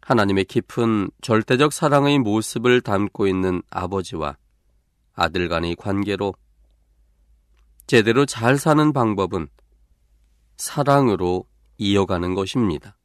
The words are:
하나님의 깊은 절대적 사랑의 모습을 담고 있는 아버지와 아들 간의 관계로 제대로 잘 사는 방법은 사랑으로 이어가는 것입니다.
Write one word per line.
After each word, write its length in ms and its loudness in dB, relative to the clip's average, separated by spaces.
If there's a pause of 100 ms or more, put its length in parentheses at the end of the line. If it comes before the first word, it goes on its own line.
하나님의 440 0
깊은 640 -2 (100)
절대적 500 0
사랑의 480 2
모습을 640 0
담고 460 -2
있는 420 0
아버지와 680 -8 (760)
아들 360 -2
간의 260 -2
관계로 580 -4 (1500)
제대로 400 4
잘 320 0
사는 360 2
방법은 540 0 (1080)
사랑으로 880 0 (320)
이어가는 580 0
것입니다. 680 -2